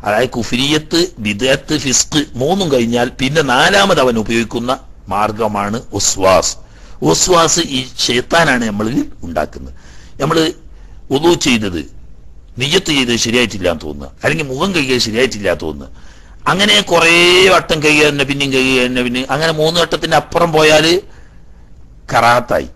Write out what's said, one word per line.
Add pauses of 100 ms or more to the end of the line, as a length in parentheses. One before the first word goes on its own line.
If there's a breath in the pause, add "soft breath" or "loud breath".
അതായത്
കുഫിരിയത്ത്, (120)
ബിദ്അത്ത്,
ഫിസ്ക്
മൂന്നും
കഴിഞ്ഞാൽ (120)
പിന്നെ
നാലാമത്
അവൻ
ഉപയോഗിക്കുന്ന (300)
മാർഗമാണ് (100)
ഉസ്വാസ്. (460 soft breath)
ഉസ്വാസ്
ഈ (200)
ഷെയ്ത്താനാണ്
നമ്മളിൽ (100)
ഉണ്ടാക്കുന്നത്. (480 soft breath)
നമ്മൾ (600 soft breath)
വുളു
ചെയ്തത്, (640)
നിയ്യത്ത്
ചെയ്തത്
ശരിയായിട്ടില്ല
എന്ന്
തോന്നുക, (140)
അല്ലെങ്കിൽ
മുഖം
കഴുകിയത്
ശരിയായിട്ടില്ല
എന്ന്
തോന്നുക, (640 soft breath)
അങ്ങനെ
കുറേ
വട്ടം
കഴുകിയ
തന്നെ
പിന്നെയും
കഴുകിയ
തന്നെ
പിന്നെ
അങ്ങനെ
മൂന്ന്
വട്ടത്തിന്റെ
അപ്പുറം
പോയാൽ (1120 soft breath)
കറാത്തായി